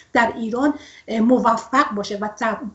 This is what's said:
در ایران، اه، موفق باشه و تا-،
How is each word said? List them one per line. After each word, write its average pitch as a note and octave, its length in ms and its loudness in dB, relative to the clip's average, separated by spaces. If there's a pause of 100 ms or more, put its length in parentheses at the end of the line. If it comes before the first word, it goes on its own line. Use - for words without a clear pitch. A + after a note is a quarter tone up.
(140)
در A#3 220 2
ایران، A#3+ 380 -2 (340)
اه، A3 120 -4
موفق A3+ 760 2
باشه G3+ 260 -6
و G#3 60 -6
تا-، A3 340 -4 (140)